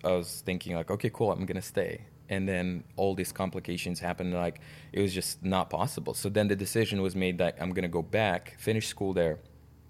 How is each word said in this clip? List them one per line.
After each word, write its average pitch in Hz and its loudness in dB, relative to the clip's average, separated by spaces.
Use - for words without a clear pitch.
I 90 4
was 87 0
thinking, 90 -2
like, 82 -2
"Okay, 104 0
cool, 110 2
I'm 90 -2
gonna 92 -4
stay." - -2
And 95 0
then 90 0
all 98 2
these 90 -4
complications 90 -4
happened, 90 -2
like, 87 0
it 98 2
was 98 2
just - -4
not 92 4
possible. - -2
So - -4
then 104 4
the 101 2
decision 101 0
was 95 0
made 92 2
that 85 2
I'm 87 -2
gonna 92 0
go 85 0
back, 95 0
finish 110 0
school 98 -2
there, 82 4